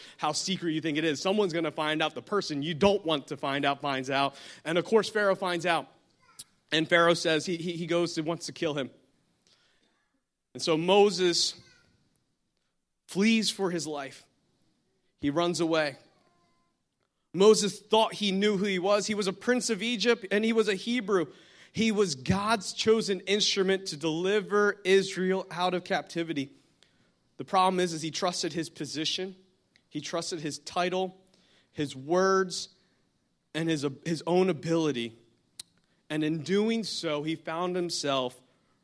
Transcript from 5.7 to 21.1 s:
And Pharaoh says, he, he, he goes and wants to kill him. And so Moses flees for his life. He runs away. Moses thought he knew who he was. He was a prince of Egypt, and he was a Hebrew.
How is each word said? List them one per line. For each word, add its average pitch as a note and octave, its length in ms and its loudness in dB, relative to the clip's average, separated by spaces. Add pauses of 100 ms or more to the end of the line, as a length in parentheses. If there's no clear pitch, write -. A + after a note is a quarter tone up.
And D#3+ 140 2
Pharaoh E3+ 280 6
says, D#3+ 320 0
he, F3+ 100 -2
he, E3+ 160 -6
he E3+ 140 -6
goes E3+ 320 -2
and D#3 80 -6
wants E3 200 -6
to D3+ 60 -12
kill D#3 220 -4
him. C3 160 -4 (1600)
And B2 100 -12
so E3 140 2
Moses F3+ 800 4 (1500)
flees G#3+ 440 2
for F#3+ 200 -4
his E3 160 -4
life. C#3+ 380 -10 (960)
He C#3+ 100 0
runs E3+ 300 0
away. D#3+ 360 0 (1400)
Moses G3 460 6
thought A3 340 2
he G3+ 180 -2
knew G3 280 2
who G3 80 0
he G3 120 0
was. G3 280 2
He G#3+ 80 -4
was G3+ 120 -2
a F#3+ 60 0
prince A#3+ 380 0
of G3+ 120 -2
Egypt, A3+ 480 0
and G#3 140 2
he A3+ 80 2
was A3 160 2
a G#3 60 0
Hebrew. G3+ 520 0 (460)